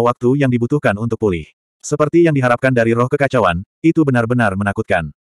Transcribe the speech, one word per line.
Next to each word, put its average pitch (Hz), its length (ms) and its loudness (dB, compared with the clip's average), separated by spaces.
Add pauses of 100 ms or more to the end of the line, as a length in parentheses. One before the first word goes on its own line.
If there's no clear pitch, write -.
waktu 120 320 0
yang 139 160 2
dibutuhkan 120 480 0
untuk 113 160 -4
pulih. 87 320 -2 (320)
Seperti 151 480 2
yang 151 80 0
diharapkan 127 400 0
dari 113 160 2
roh 120 160 0
kekacauan, 107 560 0 (160)
itu 160 240 2
benar-benar 120 480 0
menakutkan," 98 560 -2 (180)